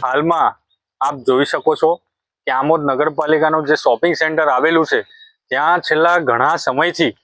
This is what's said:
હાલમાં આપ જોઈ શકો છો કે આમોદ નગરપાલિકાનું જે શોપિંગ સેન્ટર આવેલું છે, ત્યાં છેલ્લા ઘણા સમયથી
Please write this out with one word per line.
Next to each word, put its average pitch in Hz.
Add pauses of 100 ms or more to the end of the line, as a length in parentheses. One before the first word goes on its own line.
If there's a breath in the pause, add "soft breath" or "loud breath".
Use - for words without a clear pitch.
(180)
હાલમાં 156 (460)
આપ 143
જોઈ 131
શકો 151
છો 160 (520)
કે 139
આમોદ 147
નગરપાલિકાનું 151
જે 139
શોપિંગ 143
સેન્ટર 156
આવેલું 156
છે, 123 (460 loud breath)
ત્યાં 156
છેલ્લા 165
ઘણા 135
સમયથી 160